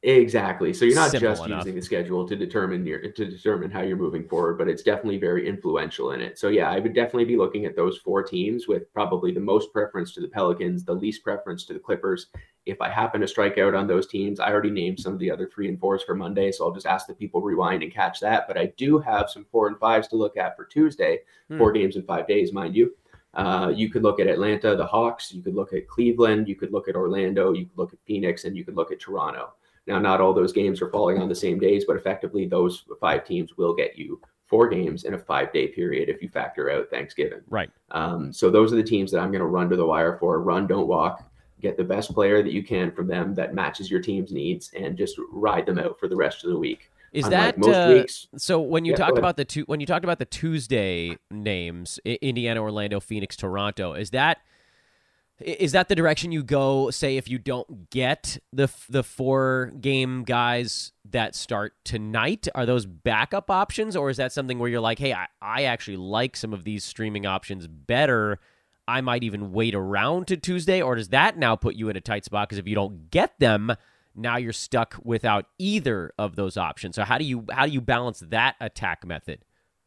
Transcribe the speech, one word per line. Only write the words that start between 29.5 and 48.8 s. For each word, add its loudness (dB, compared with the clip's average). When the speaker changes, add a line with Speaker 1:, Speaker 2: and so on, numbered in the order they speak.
Speaker 1:
Now, 0
not 4
all 6
those 4
games 2
are -4
falling 2
on -2
the -2
same -2
days, 4
but 2
effectively -4
those 2
five 0
teams -4
will 2
get -2
you -12
four 6
games -2
in -4
a -6
five-day 0
period -2
if -4
you -12
factor -4
out -2
Thanksgiving. -6
Speaker 2:
Right. -4
Speaker 1:
Um, -4
so 4
those 8
are 4
the 4
teams 2
that 2
I'm -2
gonna 0
run 0
to 4
the 4
wire 2
for. 2
Run, 2
don't 2
walk. 0
Get -2
the -2
best -2
player 6
that 0
you -2
can -2
from -4
them -2
that -2
matches -4
your 2
team's -4
needs -4
and -6
just -4
ride 0
them 0
out -4
for -4
the -2
rest 0
of -2
the 0
week. -6
Speaker 2:
Is -2
Speaker 1:
Unlike 4
Speaker 2:
that, 2
Speaker 1:
most 8
Speaker 2:
uh, 8
Speaker 1:
weeks. 4
Speaker 2:
so 0
when 0